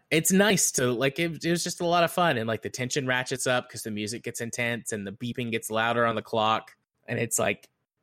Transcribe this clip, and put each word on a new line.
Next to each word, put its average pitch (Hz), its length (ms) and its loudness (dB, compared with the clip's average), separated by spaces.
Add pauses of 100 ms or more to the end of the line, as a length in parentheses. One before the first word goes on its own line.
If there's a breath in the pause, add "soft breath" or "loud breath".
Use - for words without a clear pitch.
(100)
it's 160 200 2
nice 196 420 4
to, 127 200 2
like, 135 260 0
it, 165 240 -4
it 165 80 0
was 170 140 0
just - 160 -6
a 175 60 -2
lot 170 180 4
of 165 80 0
fun. 170 240 4
And, 113 100 -2
like, 113 140 -2
the - 80 -6
tension 127 380 -4
ratchets 127 400 -2
up 123 240 2
'cause - 120 -12
the 113 80 -8
music 107 340 -6
gets 120 180 -6
intense 117 500 -4
and 104 140 -6
the 98 60 -8
beeping 120 380 -6
gets 110 200 -4
louder 117 340 2
on 117 120 2
the 107 60 -4
clock. 110 540 0 (320)
And 113 100 -2
it's, 117 200 -2
like, - 320 0 (320)